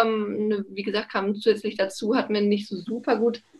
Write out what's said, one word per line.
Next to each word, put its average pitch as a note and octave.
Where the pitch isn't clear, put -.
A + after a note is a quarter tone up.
ähm, G#3+
ne, G3+
wie G3
gesagt, G#3
kam G3+
zusätzlich G#3+
dazu, G3+
hat A3+
mir G#3
nicht G#3
so G3
super A3+
gut A3+